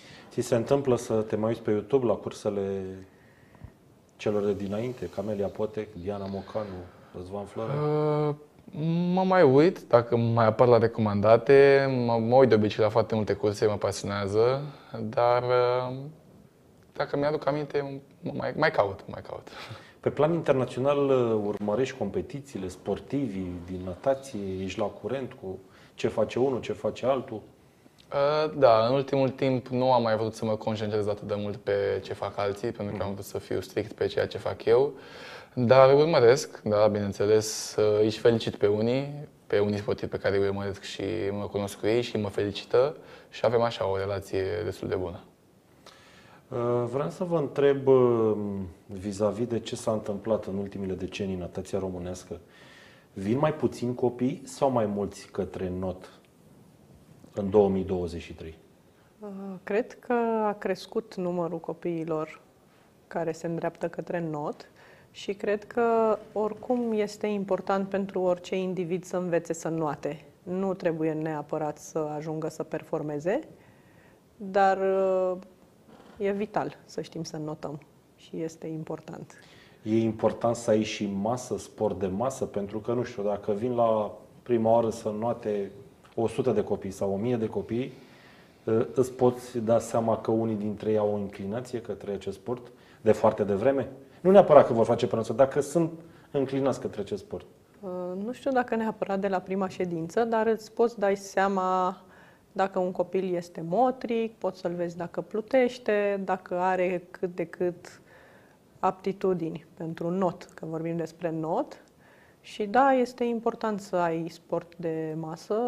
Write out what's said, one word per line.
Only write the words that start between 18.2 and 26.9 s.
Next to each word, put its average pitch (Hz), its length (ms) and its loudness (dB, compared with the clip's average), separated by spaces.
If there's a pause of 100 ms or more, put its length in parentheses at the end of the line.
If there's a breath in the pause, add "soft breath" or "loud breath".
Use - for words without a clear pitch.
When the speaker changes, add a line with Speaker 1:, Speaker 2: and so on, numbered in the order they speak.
Speaker 2:
mă 135 140 -8
mai, 123 220 -4
mai 151 140 2
caut, 98 360 0
mai - 220 -10
caut. - 180 -12 (520 loud breath)
Speaker 1:
Pe 120 100 0
plan 151 240 2
internațional, 139 640 2 (120)
uh, 117 360 4
urmărești 104 520 -2
competițiile, 101 720 -6
sportivii 95 960 -4
din 92 200 -8
natație, 113 540 -4 (240)
ești 95 160 -6
la 107 60 0
curent 120 480 -6
cu - 260 -12 (340 loud breath)
ce - 140 -2
face 110 320 -2
unul, 127 220 0
ce 104 120 -6
face 104 320 -4